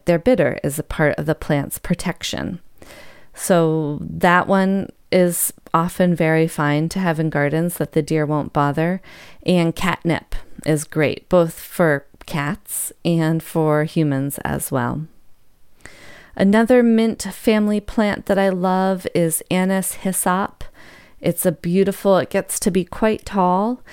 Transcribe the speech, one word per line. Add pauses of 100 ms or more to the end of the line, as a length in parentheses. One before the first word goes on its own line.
they're
bitter,
is
a
part
of
the
plant's
protection. (760)
So
that
one (220)
is (180)
often
very
fine
to
have
in
gardens
that
the
deer
won't
bother. (420)
And
catnip (320)
is
great,
both
for (180)
cats (140)
and
for
humans
as
well. (1300)
Another
mint
family
plant
that
I
love
is
anise
hyssop. (560)
It's
a
beautiful,
it
gets
to
be
quite
tall, (120)